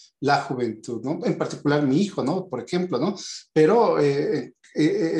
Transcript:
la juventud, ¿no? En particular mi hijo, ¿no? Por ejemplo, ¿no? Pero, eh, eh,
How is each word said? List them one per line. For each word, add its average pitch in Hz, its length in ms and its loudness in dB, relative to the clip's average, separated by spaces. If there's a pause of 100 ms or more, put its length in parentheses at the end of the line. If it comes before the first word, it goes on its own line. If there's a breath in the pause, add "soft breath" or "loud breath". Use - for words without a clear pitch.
(180 loud breath)
la 139 240 0
juventud, 120 600 -6
¿no? 160 200 -4
En 196 140 -2
particular 147 460 -2
mi 139 180 2
hijo, 143 220 -4
¿no? 180 240 -2
Por 120 120 -8
ejemplo, 180 380 -2
¿no? 202 160 -2 (380 loud breath)
Pero, 165 480 6
eh, 143 540 0 (200)
eh, 165 460 2